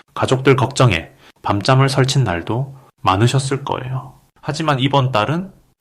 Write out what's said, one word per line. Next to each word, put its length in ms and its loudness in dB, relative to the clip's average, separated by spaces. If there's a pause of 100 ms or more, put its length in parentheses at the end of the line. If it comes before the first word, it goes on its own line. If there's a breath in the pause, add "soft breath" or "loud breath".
(140 loud breath)
가족들 420 2
걱정에 560 0 (300 soft breath)
밤잠을 460 2
설친 360 0
날도 520 -4 (260 loud breath)
많으셨을 600 0
거예요. 540 -8 (240)
하지만 380 -2
이번 320 2
달은 400 -2 (280)